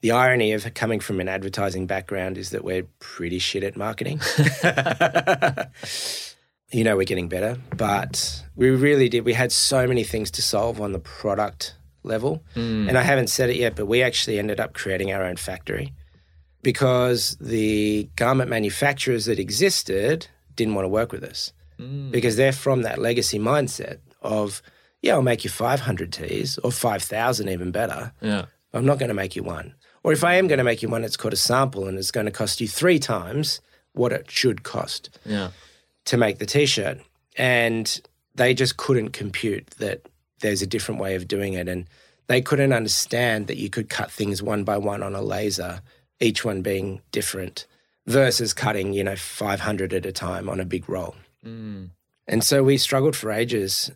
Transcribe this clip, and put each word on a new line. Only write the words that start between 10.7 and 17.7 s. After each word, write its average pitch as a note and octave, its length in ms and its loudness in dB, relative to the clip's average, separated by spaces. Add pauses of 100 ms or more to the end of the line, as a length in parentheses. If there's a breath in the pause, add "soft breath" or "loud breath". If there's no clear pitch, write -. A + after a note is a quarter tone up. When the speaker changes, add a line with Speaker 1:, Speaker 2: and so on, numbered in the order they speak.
Speaker 1:
on G2+ 100 -4
the G2 80 -4
product G2+ 760 -4 (300)
level. C3 380 -2 (120)
Speaker 2:
Mm. A#2 340 0
Speaker 1:
And - 100 4
I B2+ 40 4
haven't B2+ 260 4
said B2 220 2
it - 60 0
yet, A#2+ 200 2
but G#2 100 -4
we A#2+ 160 4
actually A#2 360 0
ended G#2 220 -2
up - 140 -4
creating F#2+ 380 -2
our F#2+ 120 -2
own F2+ 120 -4
factory G2 560 -6 (720 soft breath)
because B2 760 2
the G#2+ 760 2